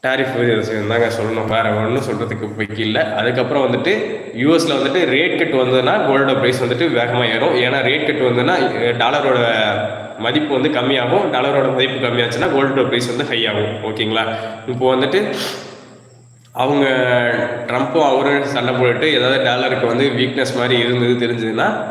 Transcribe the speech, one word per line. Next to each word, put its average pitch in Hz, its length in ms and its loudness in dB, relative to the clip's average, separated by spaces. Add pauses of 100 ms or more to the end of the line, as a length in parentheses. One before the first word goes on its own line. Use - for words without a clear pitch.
டாரிஃப் 131 360 0
விஷயம் 110 540 0
தாங்க 117 140 2 (120)
சொல்லணும், 110 280 -2
வேற 110 280 0
ஒண்ணும் 113 340 0
சொல்றதுக்கு 110 380 -4
இப்போதைக்கு 104 320 -6
இல்ல. 110 360 -2
அதுக்கப்புறம் 123 520 0
வந்துட்டு 156 260 0 (420)
யூ 123 220 0
எஸ்ல 139 220 0
வந்துட்டு 139 240 0 (120)
ரேட் 165 260 2
கட் - 200 0
வந்ததுன்னா 127 340 2 (120)
கோல்டோட 135 340 2
பிரைஸ் 123 240 0
வந்துட்டு 120 220 0 (120)
வேகமா 120 260 0 (100)
ஏறும். 135 200 0
ஏன்னா 123 240 2 (100)
ரேட் 151 200 0
கட் 131 200 0
வந்ததுன்னா, 127 280 2 (240)
அஹ், 120 220 0
டாலரோட 135 380 2 (760)
மதிப்பு 139 360 0
வந்து 131 140 2
கம்மியாகும். 135 560 0 (100)
டாலரோட 135 420 2
மதிப்பு 131 300 0
கம்மியாச்சுன்னா 120 480 0
கோல்டோட 135 360 2
பிரைஸ் 120 220 0
வந்து 123 120 -4
ஹை 117 220 -2
ஆகும். 104 260 -2 (120)
ஓகேங்களா? 110 400 -2 (480)
இப்போ 127 240 2
வந்துட்டு 139 240 0 (1400)
அவங்க 139 200 2 (840)
ட்ரம்ப்பும் 139 420 2
அவரும் 139 340 2
சண்டை 127 300 -2
போட்டுட்டு 123 320 2 (120)
ஏதாவது 131 260 2
டாலருக்கு 127 420 0
வந்து 120 180 2 (140)
வீக்னஸ் 123 380 0
மாதிரி 123 240 2
இருந்தது 120 420 2
தெரிஞ்சதுன்னா 117 440 -2 (240)